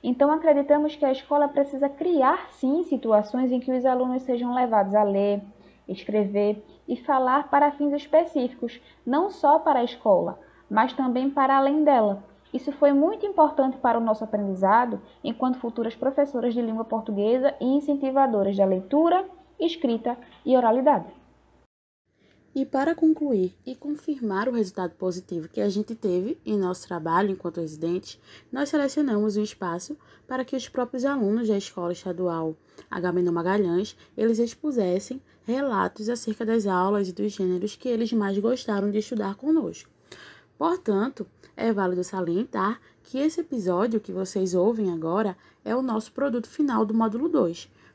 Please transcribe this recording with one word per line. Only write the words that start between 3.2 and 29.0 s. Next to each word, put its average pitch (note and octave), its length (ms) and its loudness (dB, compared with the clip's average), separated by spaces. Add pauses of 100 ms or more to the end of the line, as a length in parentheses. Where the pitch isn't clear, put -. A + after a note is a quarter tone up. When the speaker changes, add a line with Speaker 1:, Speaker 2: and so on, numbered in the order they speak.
Speaker 1:
em B3+ 80 0
que B3+ 140 -4
os B3+ 120 -2
alunos B3+ 380 0
sejam B3 320 -2
levados A3 400 2
a G#3+ 80 6
ler, G3+ 400 0 (460)
escrever G#3 720 -2 (240)
e - 100 -4
falar C4 520 0
para C#4+ 240 4
fins C#4+ 200 -2
específicos, C#4+ 880 0 (240)
não D#4 260 0
só D#4 280 4
para D4 220 2
a A#3+ 40 2
escola, F#3 540 2 (320)
mas A3+ 220 2
também C4 380 -2
para C4+ 260 4
além C#4 280 4
dela. A3 380 4 (300)
Isso - 180 -6
foi C#4+ 220 4
muito E4 340 2
importante D4 520 2
para A#3 200 2
o A#3 60 0
nosso A3 180 0
aprendizado G#3 800 0 (240)
enquanto B3+ 340 -4
futuras A#3 380 -6
professoras C4 580 0
de A#3+ 80 0
língua A3+ 220 -2
portuguesa A3 760 0
e - 40 -6
incentivadoras C4 920 2
da G3 80 6
leitura, D4+ 600 2 (320)
escrita A#3+ 580 -2 (280)
e C4 120 4
oralidade. B3 560 4 (1400)
Speaker 2:
E C4+ 80 -2
para C#4 300 0
concluir C#4+ 580 2 (140)
e C4 80 -10
confirmar B3+ 760 -4
o B3+ 40 -2
resultado F#3+ 420 -2
positivo F3 540 -6
que - 120 -8
a G#3 80 0
gente G#3 240 -4
teve G3+ 540 -2
em G#3+ 100 -2
nosso F#3 300 -2
trabalho F3 460 0
enquanto E3+ 280 -8
residentes, E3 600 -6 (320)
nós C#4 160 -2
selecionamos C4+ 680 0